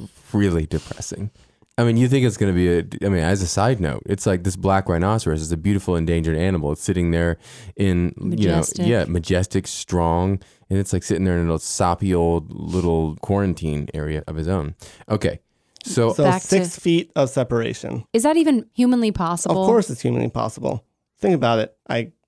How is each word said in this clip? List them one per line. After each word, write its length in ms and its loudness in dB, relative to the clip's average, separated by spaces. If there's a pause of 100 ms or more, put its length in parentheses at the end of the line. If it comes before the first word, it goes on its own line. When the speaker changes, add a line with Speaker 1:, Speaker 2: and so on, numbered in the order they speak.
(160)
Speaker 1:
<laughs> 160 -18
Speaker 2:
really 340 2
depressing. 640 -8 (480)
I 60 2
mean, 120 4
you 120 4
think 180 4
it's 100 0
gonna 160 2
be 160 4
a, 120 4 (220)
I 60 0
mean, 140 2
as 180 2
a 60 0
side 340 0
note, 240 -2
it's 220 -4
like 160 0
this 140 -2
black 340 2
rhinoceros 500 0
is 120 -4
a 40 -2
beautiful 400 0
endangered 400 0
animal. 360 0
It's 100 -6
sitting 300 0
there 260 0 (380)
in, 420 0
you 300 0
know, 80 2
Speaker 3:
Majestic. 300 -2
Speaker 2:
yeah, 200 2
majestic, 600 -2
strong, 720 0 (280)
and 100 0
it's, 140 -2
like, 100 0
sitting 220 -2
there 140 2
in 120 2
a 80 0
soppy 560 0
old 380 0
little 720 0
quarantine 720 -2
area 320 -6
of 100 -8
his 120 -4
own. 260 -2 (340)
Okay, 320 -2 (420)
so 300 0
Speaker 1:
So 120 0
Speaker 3:
Back 180 2
to 60 -12
Speaker 1:
six 300 2
feet 380 0
of 140 2
separation. 840 -4
Speaker 3:
Is 120 2
that 120 4
even 380 2
humanly 360 2
possible? 520 -2
Speaker 1:
Of 40 2
course 220 4
it's 140 -8
humanly 260 0
possible. 560 -6 (360)
Think 140 4
about 240 2
it. 160 -4 (140)
I 240 -4 (160)